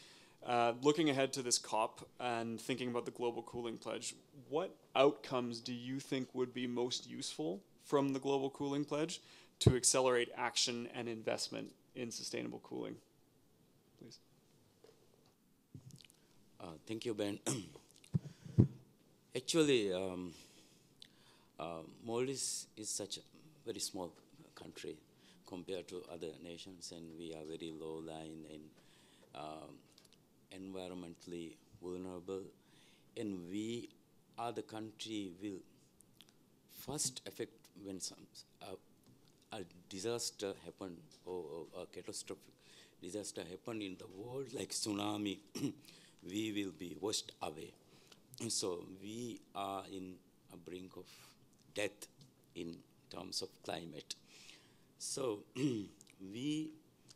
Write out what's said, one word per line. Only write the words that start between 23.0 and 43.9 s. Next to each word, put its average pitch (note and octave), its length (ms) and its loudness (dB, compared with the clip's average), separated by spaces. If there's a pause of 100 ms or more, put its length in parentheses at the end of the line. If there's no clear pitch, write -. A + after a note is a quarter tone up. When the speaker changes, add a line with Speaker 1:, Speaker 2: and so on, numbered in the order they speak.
Speaker 2:
a - 20 -10 (440)
very A2+ 140 -4
small F2 340 -2 (420)
country E2 420 -8 (500)
compared F2+ 400 -4
to F2+ 160 -6 (100)
other E2+ 180 -4 (120)
nations, E2+ 540 -10
and E2 220 -10
we E2 160 -6
are D#2 100 -8
very D#2+ 340 -6
low-lying D#2+ 760 -6
and, D2+ 100 -12 (760)
um, D2 420 -8 (760)
environmentally F2+ 1040 -8 (260)
vulnerable, F#2 600 -4 (760)
and F#2+ 320 -2
we A2 420 -2 (480)
are A#2 120 0
the A2 120 -4
country A2 680 -4 (100)
will G2+ 200 -4 (1120)
first C3+ 540 -4
affect A2 280 -6 (320)
when F#2+ 160 -6
some, - 260 -8 (360)
uh, G2 120 -10 (800)
a G#2+ 100 -6 (260)
disaster G#2 640 -2 (120)
happen F2 320 -8 (280)
or, F2+ 200 -6 (300)
or F#2 80 -8
a E2 40 -8
catastrophic - 560 -8 (580)
disaster F#2 480 -4
happen G#2+ 340 -4
in F#2+ 160 -4